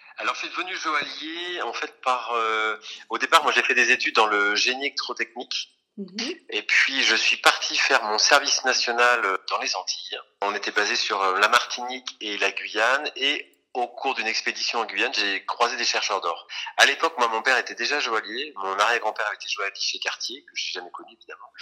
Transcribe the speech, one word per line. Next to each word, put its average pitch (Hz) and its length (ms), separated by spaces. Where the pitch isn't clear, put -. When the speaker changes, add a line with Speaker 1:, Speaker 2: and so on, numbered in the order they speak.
Speaker 1:
Alors, 113 160
je - 100
suis 156 40
devenu 175 240
joaillier, 156 880
en 117 100
fait, - 260
par, 123 320
euh, 110 460
au 113 80
départ, 139 260
moi, 127 80
j'ai 120 120
fait - 120
des 120 160
études 123 240
dans 110 120
le 104 280
génie 127 300
électrotechnique. - 880
Speaker 2:
Mhm. 208 360
Speaker 1:
Et 208 120
puis, - 420
je 113 120
suis - 200
parti - 400
faire 120 300
mon 107 140
service 143 440
national, 123 640
euh, 95 120
dans 101 80
les 123 180
Antilles. - 420
On 101 120
était 104 160
basé 104 240
sur, 107 260
euh, 95 180
la 104 100
Martinique 123 720
et 104 160
la 98 140
Guyane. 113 680
Et 139 340
au 123 140
cours - 280
d'une 110 100
expédition 113 540
en 113 60
Guyane, 101 280
j'ai 98 320
croisé 120 300
des 120 80
chercheurs 107 360
d'or. 85 280
À 120 100
l'époque, 139 320
moi, 120 80
mon 110 160
père 131 160
était - 160
déjà 123 240
joaillier. 117 560
Mon 98 240
arrière-grand-père 107 560
était - 120
joaillier - 320
chez - 200
Cartier, - 460
que - 100
j'ai - 160
jamais 87 180
connu, - 240
évidemment. - 380